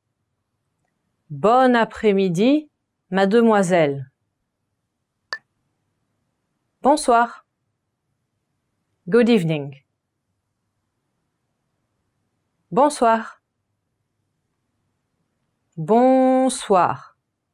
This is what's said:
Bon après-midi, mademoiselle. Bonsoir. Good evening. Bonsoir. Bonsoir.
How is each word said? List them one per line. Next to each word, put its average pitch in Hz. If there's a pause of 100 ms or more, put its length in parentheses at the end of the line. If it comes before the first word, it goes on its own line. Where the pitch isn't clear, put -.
(1300)
Bon 233
après-midi, 220 (400)
mademoiselle. 190 (2750)
Bonsoir. 247 (1600)
Good 226
evening. 160 (3000)
Bonsoir. 226 (2250)
Bonsoir. 247 (380)